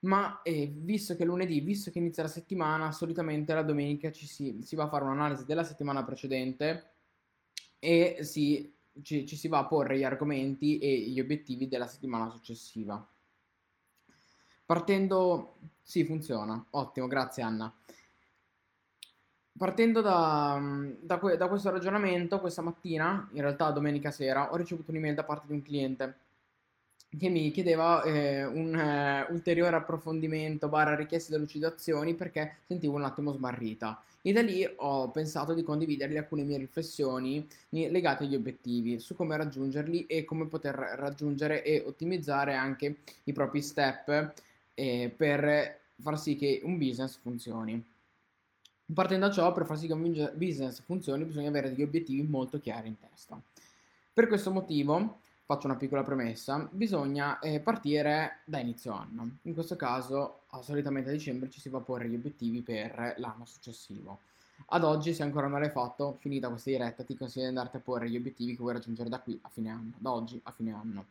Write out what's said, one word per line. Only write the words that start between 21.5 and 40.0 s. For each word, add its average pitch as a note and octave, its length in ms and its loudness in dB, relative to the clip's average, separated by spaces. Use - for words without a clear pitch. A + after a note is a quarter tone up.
ragionamento, F#3 680 2
questa F3 200 -4
mattina, E3+ 760 0
in D3 60 -4
realtà C#3+ 300 2
domenica D3 400 0
sera, C3+ 420 0
ho E3 40 0
ricevuto E3+ 340 -4
un'email D#3 240 0
da D3+ 80 -2
parte D3 240 -4
di D3 60 -6
un D3 100 -2
cliente C3+ 540 -2
che F3 120 2
mi D#3 240 4
chiedeva, E3+ 500 6
eh, C#3+ 420 2
un, D#3+ 300 -2
eh, C#3+ 560 2
ulteriore E3+ 460 4
approfondimento D#3 920 -2
barra D3+ 280 4
richieste D#3 340 -2
di D#3 60 0
delucidazioni D#3 760 0
perché E3 420 -4
sentivo D3+ 300 0
un C#3+ 80 0
attimo C#3+ 260 -2
smarrita. A#2+ 720 -4
E F#3+ 100 2
da A#3 100 6
lì F#3+ 260 2
ho C3+ 340 0
pensato D#3 420 -2
di E3 80 0
condividergli D3+ 540 -2
alcune - 260 -2
mie C#3+ 160 -2
riflessioni C3+ 880 -2
mi-, D#3+ 220 -2
legate D#3 340 2
agli C#3 100 0
obiettivi, A#2+ 640 -2
su E3 160 -10
come D#3 220 -2
raggiungerli D3 720 -2